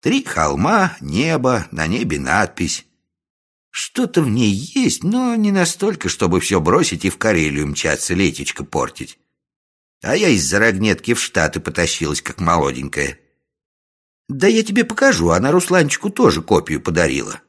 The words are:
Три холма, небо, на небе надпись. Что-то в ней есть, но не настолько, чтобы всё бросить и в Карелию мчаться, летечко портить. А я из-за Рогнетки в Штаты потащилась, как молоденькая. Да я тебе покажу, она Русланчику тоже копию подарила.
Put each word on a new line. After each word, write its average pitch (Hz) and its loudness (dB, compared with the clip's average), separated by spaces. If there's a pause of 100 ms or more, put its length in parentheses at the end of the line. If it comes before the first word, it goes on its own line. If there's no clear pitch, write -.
Три 254 0
холма, 104 0
небо, 123 0
на 80 -4
небе 85 -2
надпись. 82 -2 (840)
Что-то - -2
в 131 2
ней 110 2
есть, 151 -2
но 240 0
не 208 2
настолько, 185 0
чтобы 87 0
всё 92 0
бросить 95 2
и 95 2
в - -8
Карелию 78 0
мчаться, 73 -4
летечко 85 -2
портить. - -6 (840)
А 131 -2
я 202 2
из-за 98 2
Рогнетки 107 2
в 113 -2
Штаты 80 -2
потащилась, 80 -4
как - -10
молоденькая. 69 -2 (1120)
Да 139 0
я 220 4
тебе 220 0
покажу, 214 2
она 107 2
Русланчику 170 2
тоже 120 2
копию 80 0
подарила. 69 -2